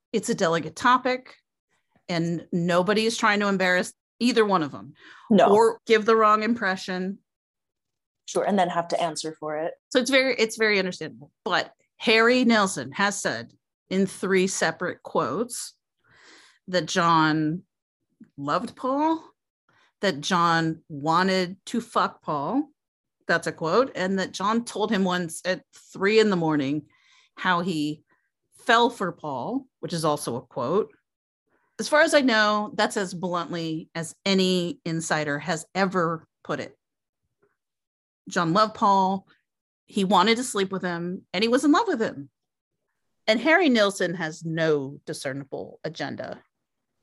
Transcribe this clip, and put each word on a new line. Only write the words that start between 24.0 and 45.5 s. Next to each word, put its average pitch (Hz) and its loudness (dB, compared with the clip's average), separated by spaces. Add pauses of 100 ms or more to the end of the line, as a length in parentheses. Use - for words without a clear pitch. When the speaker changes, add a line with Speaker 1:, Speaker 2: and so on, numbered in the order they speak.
Speaker 1:
that 180 -4
John 226 -2
told 208 -4
him 196 0
once 180 -4
at 180 -4 (320)
three 202 2
in 214 6
the 196 2
morning 151 0 (520)
how 180 -2
he 156 -4 (640)
fell 240 4
for 190 -6
Paul, 156 -8 (120)
which 160 -10
is 165 -4
also 147 -2
a 135 -12
quote. 143 -4 (880)
As 220 -6
far 302 4
as 320 2
I 294 6
know, 214 2
that's 214 -2
as 190 -4
bluntly 170 -6
as 165 -10 (100)
any 185 2
insider 156 -2
has 160 -6 (100)
ever 180 -2 (160)
put 139 -6
it. - -12 (1500)
John 170 -2
loved 214 2
Paul. 196 2 (600)
He - -2
wanted 202 4
to 254 -4
sleep 196 -4
with 185 -6
him, 175 -6 (100)
and 185 -2
he 226 2
was 269 2
in 294 4
love 415 2
with 285 -2
him. - -6 (960)
And 220 2
Harry 320 4
Nilsson 202 2
has 160 -8
no 151 -2
discernible 143 -10